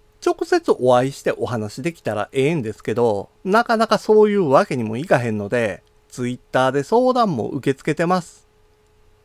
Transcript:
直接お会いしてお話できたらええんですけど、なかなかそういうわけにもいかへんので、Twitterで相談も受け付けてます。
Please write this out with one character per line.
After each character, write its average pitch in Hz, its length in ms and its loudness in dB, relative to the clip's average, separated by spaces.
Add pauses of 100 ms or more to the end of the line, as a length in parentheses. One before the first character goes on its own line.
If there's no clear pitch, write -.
(240)
直 349 200 -2
接 339 340 0
お 123 180 4
会 127 120 2
い 135 40 -8
し - 120 -12
て 147 120 0
お 117 100 -6
話 110 360 -6
で 165 100 -4
き - 80 -20
た 113 140 -4
ら 104 180 -4
え 131 140 0
え 160 80 0
ん 156 80 -2
で 107 100 -6
す - 100 -20
け 117 120 -4
ど、 110 340 0 (140)
な 208 220 2
か 233 120 -2
な 220 120 0
か - 100 2
そ 214 300 4
う - 20 -2
い 202 60 0
う 190 120 0
わ 143 160 4
け 147 120 -6
に 120 80 -2
も 110 120 -6
い 131 80 -6
か 180 140 2
へ 120 120 -4
ん 107 60 -4
の 104 120 -6
で、 110 340 -2 (260)
Twitter 127 640 -2
で 139 140 0
相 254 280 2
談 220 240 0
も 110 120 -4
受 135 260 -2
け - 20 -20
付 - 140 -4
け 151 60 0
て 165 100 -2
ま 180 160 0
す。 - 260 -20 (760)